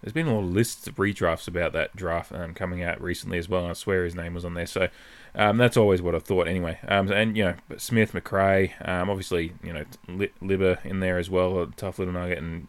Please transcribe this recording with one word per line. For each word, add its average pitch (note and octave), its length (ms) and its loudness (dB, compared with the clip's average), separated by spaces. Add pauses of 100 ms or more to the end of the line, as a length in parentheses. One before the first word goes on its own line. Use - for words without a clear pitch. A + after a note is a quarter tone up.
there's G#2+ 120 -10
been D#3+ 160 0
a A#2+ 60 2
lot G#2 100 0
of F2 60 -2
lists G#2+ 360 0
of - 80 -10
redrafts F#2+ 540 0
about F2 240 -2
that D#2+ 240 -2
draft, E2+ 360 -4
um, E2+ 220 -10
coming F2+ 280 -6
out E2+ 200 -4
recently F2 340 -4
as E2+ 120 -4
well, F2+ 140 0
and F2 80 -4
I E2+ 40 -6
swear F#2 300 0
his E2+ 100 -4
name E2+ 180 -8
was F2 120 -8
on E2+ 100 -6
there. E2+ 100 -4
So, F2+ 240 -2 (460)
um, G#2 240 4
that's A#2+ 180 6
always G2+ 240 6
what E2+ 140 0
I E2 60 0
thought F2+ 260 2
anyway. E2+ 400 -2
Um, G2 240 2
and, G#2+ 260 2
you G#2 80 2
know, F2 100 2 (220)
Smith, A2+ 360 2
McRae, G2 600 4 (160)
um, F2+ 220 0
obviously, F2+ 420 -2 (100)
you E2+ 100 -10
know, D2+ 120 -6 (240)
Li-, F#2+ 320 -4
Libba F#2+ 460 2
in F#2+ 140 -4
there F#2 180 0
as F2 100 -2
well, F#2 320 2
a E2+ 60 -2
tough - 320 -10
little F#2 160 -4
nugget, F2+ 240 -4
and, E2 300 -8